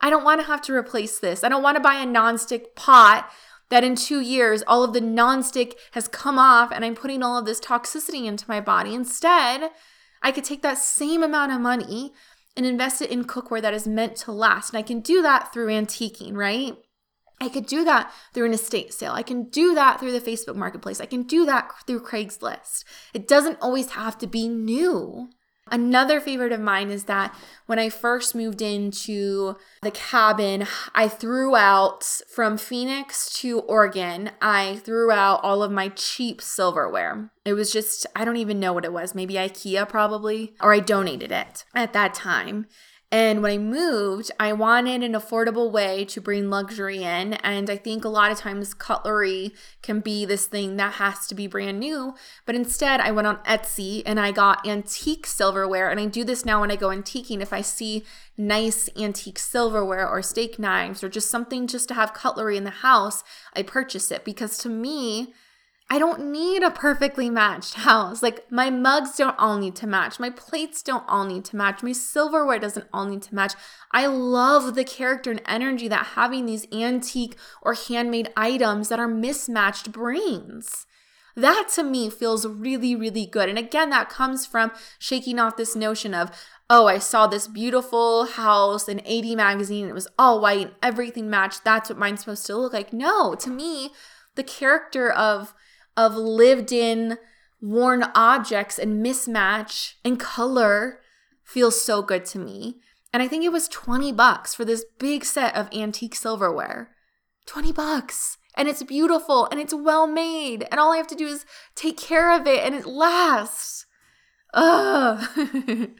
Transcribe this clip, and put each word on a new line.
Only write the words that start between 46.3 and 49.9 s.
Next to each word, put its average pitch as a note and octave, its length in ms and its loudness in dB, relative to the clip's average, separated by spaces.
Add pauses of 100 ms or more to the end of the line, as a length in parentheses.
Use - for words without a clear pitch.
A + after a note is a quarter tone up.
luxury G3 540 -6
in. F3+ 320 -4
And G3+ 340 -4
I G3+ 80 -4
think A3 260 -8
a A3+ 60 -4
lot G#3+ 240 4
of G#3 40 -6
times G3+ 360 -8
cutlery G#3 800 -2 (280)
can G#3 200 -4